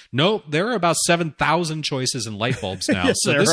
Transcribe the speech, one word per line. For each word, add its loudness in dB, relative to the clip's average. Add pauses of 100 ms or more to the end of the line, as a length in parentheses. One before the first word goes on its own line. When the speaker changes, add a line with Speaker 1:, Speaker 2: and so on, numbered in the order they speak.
(120)
Speaker 1:
No, 2
there 0
are -2
about 2 (100)
seven 2
thousand 0
choices -2
in -8
light -2
bulbs -6
now. 0
Speaker 2:
<laughs> 4
Yes, 2
Speaker 1:
So 0
Speaker 2:
there 2
Speaker 1:
this 4